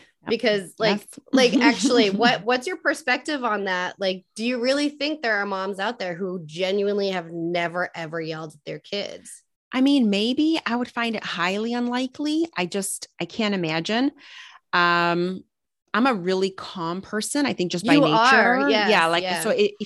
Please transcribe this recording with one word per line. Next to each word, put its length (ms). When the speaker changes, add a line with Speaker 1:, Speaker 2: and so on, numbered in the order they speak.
Speaker 1:
Yep. 60
Speaker 2:
Because, 500
like, 200
Speaker 1:
Yes. 80
Speaker 2:
like, 220
actually, 560
Speaker 1:
<laughs> 0
Speaker 2:
what, 340
what's 220
your 100
perspective 680
on 220
that? 340
Like, 260
do 80
you 160
really 300
think 320
there 160
are 80
moms 340
out 180
there 160
who 300
genuinely 640
have 220
never, 640
ever 260
yelled 320
at 120
their 140
kids? 640
Speaker 1:
I 80
mean, 300
maybe. 560
I 100
would 140
find 260
it 80
highly 500
unlikely. 720
I 100
just, 420
I 40
can't 300
imagine. 580
Um, 720
I'm 140
a 80
really 360
calm 520
person, 440
I 60
think, 200
just 120
by 100
Speaker 2:
You 80
Speaker 1:
nature. 120
Speaker 2:
are, 560
yes, 200
Speaker 1:
Yeah, 160
like, 160
Speaker 2:
yeah. 200
Speaker 1:
so 80
it, 220